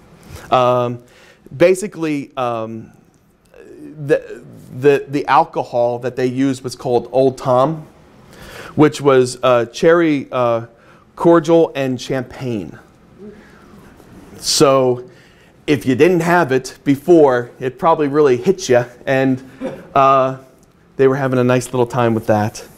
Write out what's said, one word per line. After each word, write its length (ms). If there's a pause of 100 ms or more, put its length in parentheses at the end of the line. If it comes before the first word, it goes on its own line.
(500)
Um, 540 (520)
basically, 840
um, 560 (1120)
the, 400 (340)
the, 300
the 180
alcohol 720
that 160
they 120
used 360
was 120
called 360
Old 260
Tom, 500 (880)
which 240
was, 440
uh, 240
cherry, 640
uh, 340 (500)
cordial 600
and 260
champagne. 760 (1600)
So 720 (580)
if 180
you 80
didn't 280
have 300
it 320
before, 760
it 180
probably 300
really 280
hit 320
you, 160 (220)
and, 420 (460)
uh, 440 (600)
they 100
were 80
having 220
a 60
nice 240
little 180
time 300
with 120
that. 400 (100)